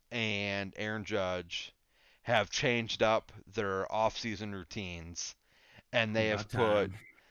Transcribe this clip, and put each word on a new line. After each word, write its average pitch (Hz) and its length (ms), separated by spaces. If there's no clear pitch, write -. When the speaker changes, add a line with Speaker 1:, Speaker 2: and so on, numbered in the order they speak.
Speaker 1:
and 101 680
Aaron 107 280
Judge 92 680
have 110 260
changed 120 540
up 110 300
their 98 400
off-season 107 640
routines, 90 800
and 113 220
they 110 160
Speaker 2:
About 104 80
Speaker 1:
have 104 120
put 107 400
Speaker 2:
time. 101 80